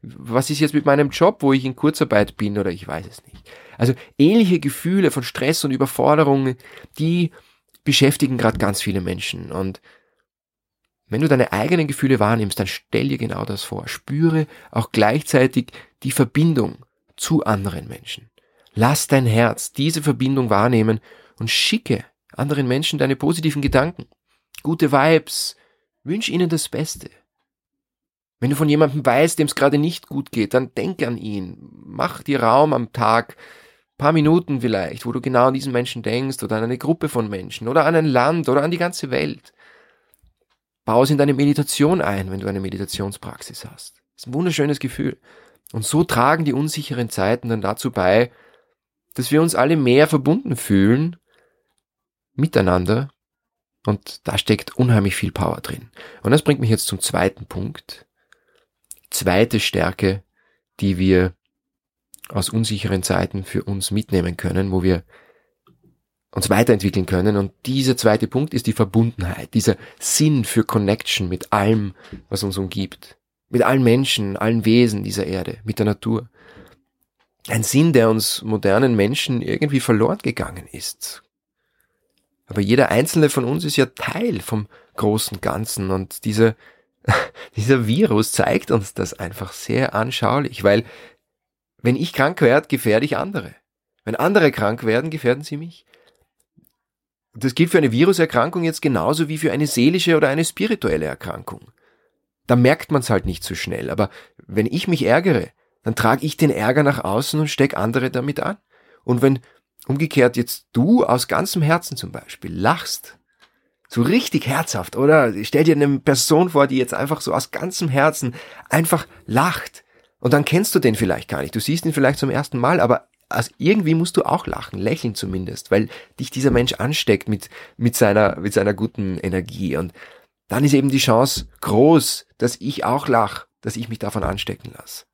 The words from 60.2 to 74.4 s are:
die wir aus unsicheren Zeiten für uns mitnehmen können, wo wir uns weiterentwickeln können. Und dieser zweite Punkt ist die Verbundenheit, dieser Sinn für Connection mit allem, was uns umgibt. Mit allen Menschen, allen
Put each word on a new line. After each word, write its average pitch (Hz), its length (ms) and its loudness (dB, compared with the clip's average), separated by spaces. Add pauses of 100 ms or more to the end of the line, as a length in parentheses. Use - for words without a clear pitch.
die 98 180 0
wir 92 360 4 (960)
aus 98 200 -4
unsicheren 104 540 -2
Zeiten 92 400 -2
für 95 200 -6
uns 98 280 -6
mitnehmen 92 460 -2
können, 92 340 -2
wo 92 120 0
wir 90 200 2 (1300)
uns - 180 -4
weiterentwickeln 101 560 2
können. 98 320 0
Und 98 160 -4 (120)
dieser 131 300 0
zweite 107 320 2
Punkt 139 260 -4
ist - 140 -2
die 113 60 -2
Verbundenheit, 101 800 -2
dieser 110 240 2 (220)
Sinn 151 440 0
für 110 220 0
Connection 101 640 -2
mit - 240 -6
allem, 104 420 0 (340)
was 98 140 -6
uns 95 140 -4
umgibt. 95 600 -8 (320)
Mit 120 120 0
allen 135 220 2
Menschen, 117 520 2
allen 110 300 -2